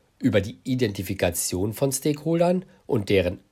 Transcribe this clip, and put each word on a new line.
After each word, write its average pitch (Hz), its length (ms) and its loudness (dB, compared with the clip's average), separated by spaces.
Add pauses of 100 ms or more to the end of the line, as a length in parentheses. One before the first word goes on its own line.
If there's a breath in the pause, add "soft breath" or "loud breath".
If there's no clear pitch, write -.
(180)
Über 110 220 2
die 92 240 -6
Identifikation 101 1080 -2
von 139 200 -2
Stakeholdern 170 720 0 (220 soft breath)
und 104 240 0
deren 92 280 2 (140)